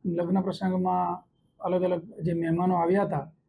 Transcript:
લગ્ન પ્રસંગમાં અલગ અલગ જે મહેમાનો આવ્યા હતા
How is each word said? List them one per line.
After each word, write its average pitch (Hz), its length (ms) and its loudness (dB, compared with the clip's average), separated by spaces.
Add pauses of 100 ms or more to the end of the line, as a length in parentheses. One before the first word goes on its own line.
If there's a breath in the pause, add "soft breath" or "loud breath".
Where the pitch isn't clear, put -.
લગ્ન 175 360 0
પ્રસંગમાં 185 800 0 (360)
અલગ 180 220 0
અલગ 180 200 0 (200)
જે 165 120 0
મહેમાનો 170 420 2
આવ્યા 180 280 4
હતા 151 280 -4 (180)